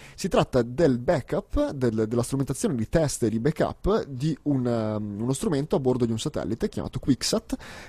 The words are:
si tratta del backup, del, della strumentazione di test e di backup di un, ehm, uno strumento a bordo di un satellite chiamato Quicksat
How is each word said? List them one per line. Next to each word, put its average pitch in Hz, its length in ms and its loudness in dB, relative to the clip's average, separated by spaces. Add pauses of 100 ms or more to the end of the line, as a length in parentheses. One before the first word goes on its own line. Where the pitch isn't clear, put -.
(140)
si - 140 -6
tratta 165 340 2
del 123 360 2
backup, 175 720 0
del, 113 360 0
della 117 160 0
strumentazione 135 540 -2
di 110 120 -2
test 160 360 2
e 110 40 4
di 110 120 0
backup 160 640 0
di 143 380 -2
un, 135 240 0
ehm, 107 540 -2
uno 120 120 0
strumento 151 420 0
a 175 60 2
bordo 127 240 2
di 117 80 0
un 113 60 -2
satellite 104 500 -4
chiamato - 320 -6
Quicksat - 560 0 (320)